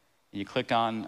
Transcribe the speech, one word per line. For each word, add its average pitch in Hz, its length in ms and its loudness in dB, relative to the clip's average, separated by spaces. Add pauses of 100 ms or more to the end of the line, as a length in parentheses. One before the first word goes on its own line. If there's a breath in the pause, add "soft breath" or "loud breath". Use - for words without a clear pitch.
(320)
and 101 80 -6
you 101 60 -4
click - 260 -2
on, 113 360 2